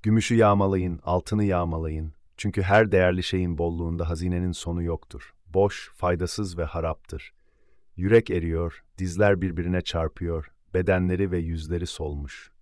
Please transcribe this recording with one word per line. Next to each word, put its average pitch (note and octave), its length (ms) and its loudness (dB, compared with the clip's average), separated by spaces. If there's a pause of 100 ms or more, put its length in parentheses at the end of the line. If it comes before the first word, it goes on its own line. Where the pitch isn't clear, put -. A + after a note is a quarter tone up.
"Gümüşü A2 320 4
yağmalayın, G2 680 4
altını F#2 420 0
yağmalayın. E2 680 -2 (220)
Çünkü G2+ 260 -2
her G2+ 300 6
değerli F2+ 300 4
şeyin F2+ 360 -2
bolluğunda E2+ 520 -4
hazinenin F2+ 420 -2
sonu E2+ 300 -6
yoktur. - 520 -8 (120)
Boş, F#2+ 480 0
faydasız F2+ 640 -4
ve E2+ 60 -2
haraptır." - 680 -8 (640)
Yürek G#2+ 340 4
eriyor, E2 540 -4 (140)
dizler F#2 420 2
birbirine F2+ 400 -2
çarpıyor, E2 720 -6 (220)
bedenleri F#2 560 2
ve F2 80 -2
yüzleri E2 480 -4
solmuş. C#2+ 760 -10